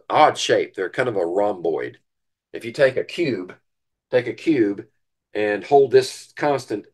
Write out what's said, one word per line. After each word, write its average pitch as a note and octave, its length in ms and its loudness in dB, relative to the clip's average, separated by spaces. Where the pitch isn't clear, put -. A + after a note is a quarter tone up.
odd B2+ 260 4
shape. G2+ 380 0
They're F#2 160 -6
kind B2+ 180 -4
of A2 80 -6
a F#2 80 -2
rhomboid. E2+ 760 -4
If G#2 120 -12
you A2+ 80 -10
take C3 240 2
a - 80 -2
cube, A2+ 500 -4
take B2 160 0
a A2+ 80 -6
cube G#2+ 520 0
and G#2 320 -2
hold C#3 260 4
this - 460 2
constant B2+ 580 -4